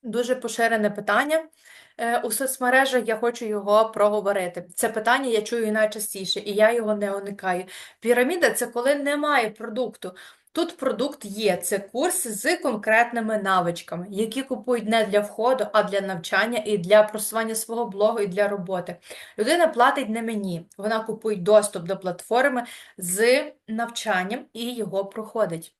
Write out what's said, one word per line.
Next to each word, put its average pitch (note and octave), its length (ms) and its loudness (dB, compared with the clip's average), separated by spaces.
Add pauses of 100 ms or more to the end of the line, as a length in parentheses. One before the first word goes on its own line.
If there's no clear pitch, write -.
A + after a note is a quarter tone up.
Дуже A#3 280 0
поширене A3+ 560 0
питання, C4 540 0 (540)
е, A#3 200 0
у A#3+ 120 -4
соцмережах, B3+ 800 2
я A3 80 0
хочу A#3+ 280 -2
його G#3+ 460 4
проговорити. G3 720 0 (100)
Це A#3 140 0
питання A#3 420 2
я A3 120 2
чую A3 300 -2
найчастіше, G#3+ 680 -2
і G#3 120 -6
я G#3+ 200 6
його A3 220 0
не G3+ 180 -4
уникаю. G3 520 -4 (360)
Піраміда — B3 540 4
це A#3+ 120 -2
коли A#3+ 280 0
немає C#4+ 560 0
продукту. A3+ 640 -8 (380)
Тут E4 240 -4
продукт B3+ 480 -4
є, G3 320 0
це G3 220 -2
курс C#4 480 -2
з B3 300 -2
конкретними A3+ 840 0
навичками, F3+ 720 -2
які A3 320 -2
купують A#3 460 -4
не A3+ 160 4
для G3+ 160 2
входу, A3+ 520 0
а G#3+ 100 4
для F#3+ 180 0
навчання G3 680 -2
і G#3 120 0
для G3+ 240 8
просування A3 520 -2
свого A3+ 320 -4
блогу, G#3+ 340 0
і G3+ 60 0
для G3 220 0
роботи. F3+ 480 -6 (420)
Людина D#4 280 4
платить C4+ 420 2
не A3+ 140 -4
мені, G3 440 -6 (120)
вона A3 220 -2
купує A3 360 -4
доступ G3+ 460 4
до F3+ 140 -4
платформи A#3 680 0 (340)
з A3+ 460 2 (240)
навчанням A3 720 -2 (120)
і A#3 220 -8
його G3 300 -4
проходить. G3 760 -4